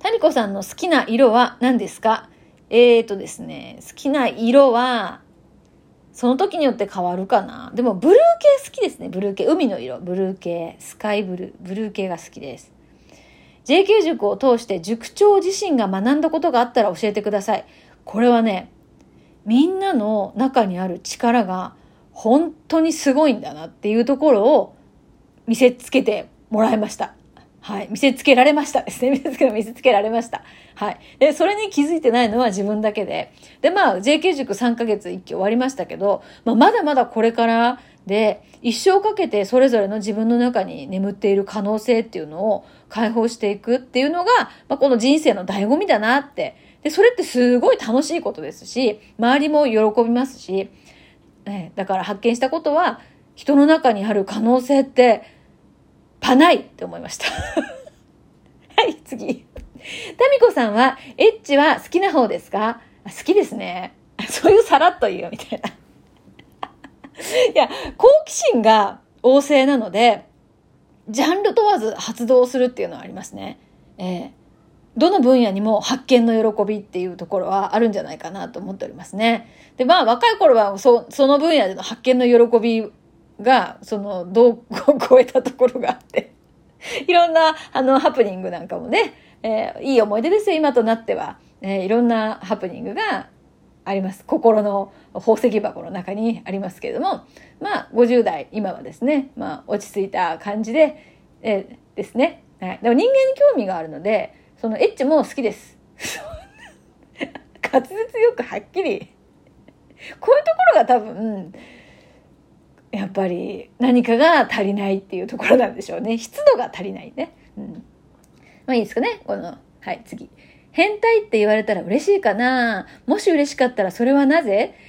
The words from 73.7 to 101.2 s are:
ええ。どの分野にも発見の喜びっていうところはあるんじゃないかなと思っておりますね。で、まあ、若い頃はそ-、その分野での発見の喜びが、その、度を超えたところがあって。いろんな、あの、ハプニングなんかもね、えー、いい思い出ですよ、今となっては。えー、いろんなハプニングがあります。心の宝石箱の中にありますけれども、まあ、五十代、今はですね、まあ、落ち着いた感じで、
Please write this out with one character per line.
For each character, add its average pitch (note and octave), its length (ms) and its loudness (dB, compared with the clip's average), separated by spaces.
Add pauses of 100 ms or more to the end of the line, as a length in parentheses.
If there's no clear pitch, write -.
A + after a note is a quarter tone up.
え F3+ 80 -12
え。 F3+ 280 -10 (640)
ど D#4+ 160 2
の G4 80 2
分 B3+ 200 4
野 G#3+ 120 2
に G3 80 -4
も G#3+ 200 0
発 - 260 -6
見 A#3+ 200 4
の A3 260 2
喜 G#3+ 120 -2
び G#3 160 -4
っ - 20 -12
て - 160 -12
い F3+ 80 -4
う F3+ 100 -10
と F3+ 100 -14
こ G3 120 -4
ろ - 80 -4
は G3 300 -2
あ - 20 0
る A#3 100 2
ん G#3 40 -2
じ G3+ 80 -6
ゃ - 20 -4
な - 100 -14
い D#3 60 -14
か E3 140 -14
な F3+ 160 -12
と - 100 -16
思 F#3+ 140 -12
っ G3 40 -14
て - 80 -12
お - 40 -8
り - 60 -20
ま E3+ 100 -20
す - 100 -18
ね。 A3+ 340 -2 (280)
で、 B3+ 80 -2
ま E4+ 160 4
あ、 C4+ 40 2
若 A#3+ 280 2
い G#4+ 40 -4
頃 D4+ 200 6
は G3+ 220 2
そ-、 A#3+ 320 4
そ C4+ 180 2
の C#4+ 100 4
分 D#4+ 180 2
野 G#3 120 2
で F#3+ 80 -8
の - 60 -12
発 - 200 -14
見 B3+ 160 2
の B3 80 2
喜 A#3 320 6
び A3 320 -2 (500)
が、 A#3 420 0
そ G#3+ 160 -8
の、 G3 260 -8
度 A#3 240 4
を A3+ 160 -2 (440)
超 B3+ 120 8
え B3 40 4
た B3+ 180 -2
と - 100 -8
こ B3+ 160 2
ろ B3 120 -8
が - 100 -4
あ - 40 -4
っ - 40 -16
て。 - 340 -8 (760)
い F4+ 60 2
ろ E4+ 160 4
ん E4 40 -4
な、 D#4+ 240 4 (160)
あ C4 100 -2
の、 C4+ 160 2
ハ D4+ 140 2
プ B3 100 2
ニ G3+ 120 -4
ン F#3 80 -10
グ F#3 80 -8
な F3 100 -8
ん - 80 -14
か - 100 -10
も E3 100 -12
ね、 F4 260 -2 (280)
え A3 360 -4
ー、 - 40 -14
い C4+ 120 -2
い A#3 60 4
思 G#3 180 0
い A3+ 40 -2
出 D#4 80 -2
で G#4 100 2
す G#4 100 -2
よ、 E4 60 0
今 D4+ 160 0
と B3 100 2
な A3+ 120 0
っ A3+ 100 -6
て G3+ 100 -4
は。 D3+ 240 -10 (220)
え G3 200 -6
ー、 F3+ 40 -4
い G3 40 -4
ろ A#3 140 2
ん A#3+ 60 2
な A3 340 -2
ハ G3 140 -6
プ F#3+ 120 -8
ニ - 120 -14
ン - 40 -12
グ G3 100 -10
が F#4+ 340 -6 (560)
あ G3 100 -6
り G3 80 -4
ま F#3+ 100 -8
す。 - 140 -20
心 A3+ 360 2
の G3+ 300 -6 (220)
宝 G#3+ 240 0
石 G#3+ 220 0
箱 - 220 -8
の - 80 -16
中 F#3 240 -10
に A3+ 300 -4
あ - 60 -12
り G3 80 -6
ま F#3 120 -8
す - 100 -18
け - 80 -10
れ - 60 -8
ど A3+ 60 -6
も、 F#4+ 220 -4 (380)
ま G4 200 -6
あ、 - 120 -14
五 A#3+ 140 4
十 A#3 160 4
代、 D#3+ 300 -6
今 G3 200 -6
は - 100 -16
で D#3+ 100 -18
す - 120 -8
ね、 C#4 320 -2
ま - 240 -10
あ、 - 60 -20
落 G#3 200 -6
ち - 60 -20
着 G3 120 -4
い F#3+ 60 -8
た E3 280 -4
感 G#3 240 -8
じ A3 100 -8
で、 D4 460 0 (240)